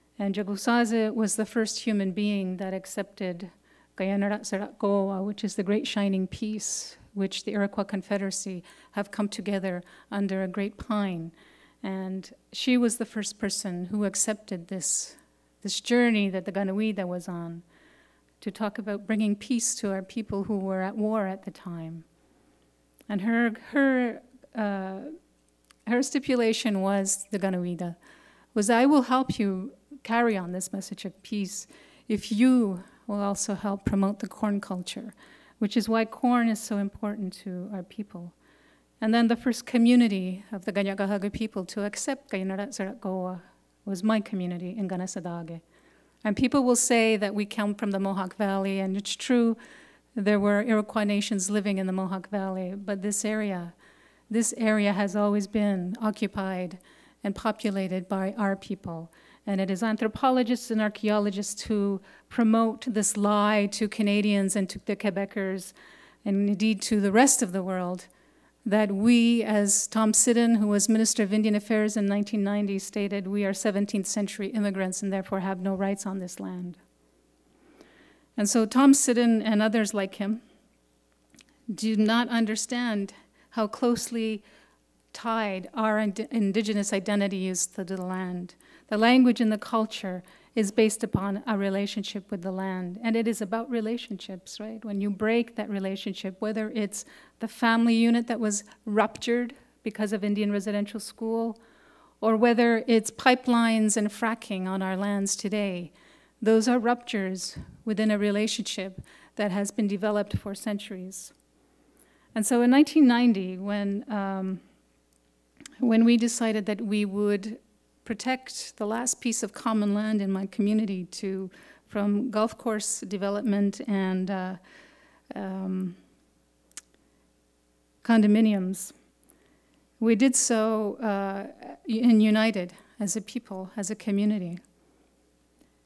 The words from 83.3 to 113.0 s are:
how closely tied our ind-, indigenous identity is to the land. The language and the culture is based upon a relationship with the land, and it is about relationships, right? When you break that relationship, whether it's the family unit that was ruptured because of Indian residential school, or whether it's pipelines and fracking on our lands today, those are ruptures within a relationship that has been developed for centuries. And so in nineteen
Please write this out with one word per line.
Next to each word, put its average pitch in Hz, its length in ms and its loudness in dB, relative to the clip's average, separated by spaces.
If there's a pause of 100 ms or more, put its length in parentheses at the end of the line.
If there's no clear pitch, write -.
how 220 160 -2
closely 226 800 -2 (680)
tied 208 640 -4
our 220 240 2
ind-, 214 320 -2
indigenous 202 600 0
identity 196 560 0
is 180 180 -2
to - 160 -8
the 185 180 -6
land. 180 540 -6 (320)
The 214 100 -2
language 247 440 8
and 220 100 4
the 214 80 0
culture 208 640 -4 (320)
is 208 160 2
based 220 320 2
upon 202 440 -2
a 220 100 0
relationship 196 760 -4
with 185 120 -8
the 190 100 -4
land, 185 500 -6
and 226 140 0
it 226 100 0
is 233 140 -2
about 226 300 -4
relationships, 214 920 -6
right? 220 240 -12
When 202 160 -4
you 202 80 -2
break 226 480 0
that 208 140 -6
relationship, 190 720 -6
whether 214 340 -4
it's 208 320 -4 (340)
the 220 80 -6
family 226 460 4
unit 233 320 4
that 240 120 -2
was 214 260 -2 (200)
ruptured 233 720 0 (280)
because 208 300 -4
of 208 100 -2
Indian 208 300 0
residential 202 480 -2
school, 226 580 -4 (600)
or 220 160 4
whether 233 500 6
it's 226 240 4
pipelines 233 840 2
and 208 140 0
fracking 214 560 -4
on 190 160 -2
our 190 120 -2
lands 196 420 -2
today, 190 540 -4 (520)
those 220 260 6
are 247 100 6
ruptures 208 800 -2 (300)
within 214 240 2
a 208 80 2
relationship 202 800 -2 (360)
that 208 160 0
has 202 180 -2
been 214 160 0
developed 202 500 0
for 202 180 -6
centuries. 196 800 -8 (1000)
And 214 120 0
so 240 140 4
in 240 100 6
nineteen 285 360 8